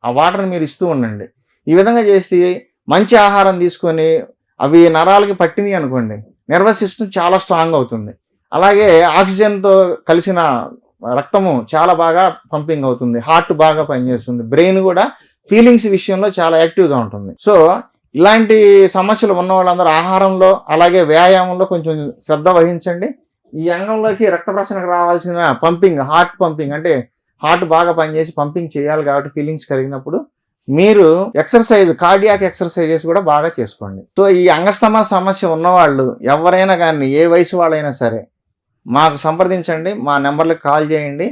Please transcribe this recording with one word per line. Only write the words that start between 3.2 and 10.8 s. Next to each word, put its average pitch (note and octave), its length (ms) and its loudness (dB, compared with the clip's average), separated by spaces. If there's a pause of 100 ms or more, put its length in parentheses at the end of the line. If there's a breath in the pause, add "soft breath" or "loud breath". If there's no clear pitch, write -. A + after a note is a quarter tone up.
ఆహారం G3 360 2
తీసుకొని D#3+ 460 -2 (560)
అవి D#3+ 140 4 (180)
నరాలకి G3 440 2
పట్టినాయి G3 380 -2
అనుకోండి, B2 360 -6 (360)
నర్వస్ G3 320 2
సిస్టమ్ G3 340 -8
చాలా F3+ 260 0
స్ట్రాంగ్ E3 360 -2
అవుతుంది. A2 320 -8 (460)
అలాగే G3+ 300 2 (320)
ఆక్సిజన్తో G3 540 0 (360)
కలిసిన F3 300 0 (760)